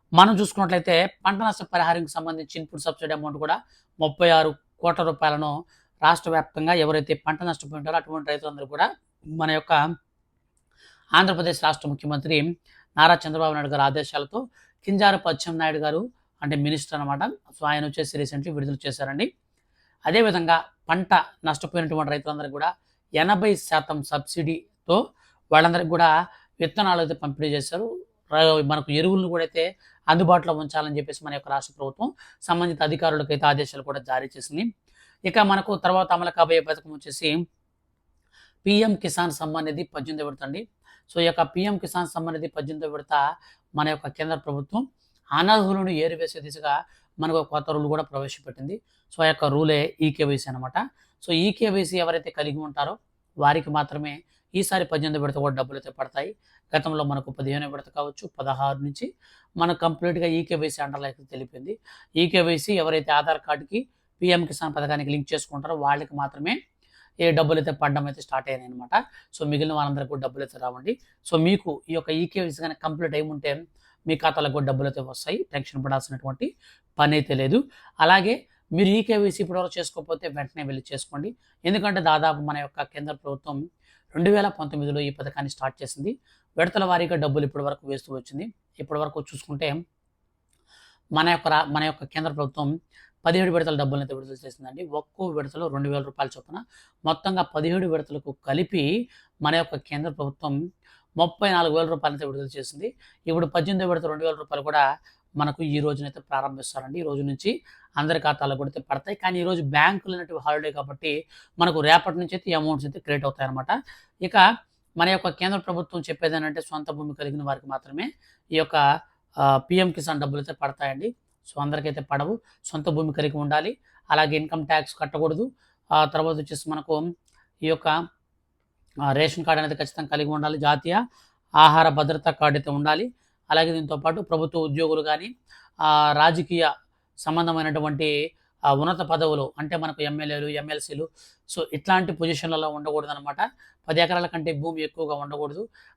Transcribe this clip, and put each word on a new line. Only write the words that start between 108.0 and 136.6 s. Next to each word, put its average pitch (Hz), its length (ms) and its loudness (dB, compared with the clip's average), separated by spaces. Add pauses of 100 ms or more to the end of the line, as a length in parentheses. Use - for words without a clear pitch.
ఖాతాలో 143 360 0
కూడా 139 120 -6
అయితే - 220 -12
పడతాయి. 139 280 -6
కానీ 185 220 -2
ఈరోజు 175 220 0
బ్యాంకులు 165 540 2
అనేటివి 165 240 -10
హాలిడే 151 320 -2
కాబట్టి 143 540 -6 (340)
మనకు 160 220 2
రేపటి 160 340 6
నుంచి 175 180 -4
అయితే 185 180 -4
ఈ - 20 2
అమౌంట్స్ 156 320 0
అయితే 147 140 -10
క్రియేట్ 147 240 -2
అవుతాయన్నమాట. 135 600 -4 (380)
ఇక 185 360 6 (400)
మన 170 120 4
యొక్క 185 200 2
కేంద్ర 185 280 -2
ప్రభుత్వం 175 440 -6
చెప్పేది 160 340 -2
ఏంటంటే 156 260 -4
సొంత 151 300 -10
భూమి 147 240 -8
కలిగిన 143 280 -8
వారికి 135 240 -6
మాత్రమే 139 460 -8 (380)
ఈ 160 60 0
యొక్క, 156 420 4 (380)
ఆ, 139 200 6
పీఎం 180 340 2
కిసాన్ 151 300 -6
డబ్బులు 143 200 -4
అయితే 143 120 -12
పడతాయండి. 139 600 -6 (300)
So - 160 -8
అందరికైతే 147 400 -4
పడవు. 147 380 -4 (240)
సొంత 156 260 -6
భూమి 156 240 0
కలిగి 151 240 -2
ఉండాలి, 151 400 -2 (340)
అలాగే 151 260 4
ఇన్కమ్ 156 300 -4
ట్యాక్స్ 156 280 0
కట్టకూడదు, 160 560 -2 (400)
ఆ 156 140 6
తర్వాత 156 300 0
వచ్చేసి 151 340 -8
మనకు 156 440 -2 (500)
ఈ 156 40 0
యొక్క, 160 400 0 (920)
ఆ, 143 100 2
రేషన్ 151 340 2
కార్డు 156 140 4
అనేది 156 160 -2
ఖచ్చితంగా 147 320 -8
కలిగి 147 220 -2
ఉండాలి, 151 280 -2
జాతీయ 151 460 2 (520)
ఆహార 156 340 10
భద్రతా 151 420 0
కార్డు 147 260 2
అయితే 143 140 -4
ఉండాలి. 151 420 0 (380)
అలాగే 160 200 4
దీంతో 156 240 -4
పాటు 160 260 -2
ప్రభుత్వ 165 380 -2
ఉద్యోగులు 156 420 0
కానీ, 151 340 -4 (460)
ఆ, 151 300 6
రాజకీయ 160 600 4 (460)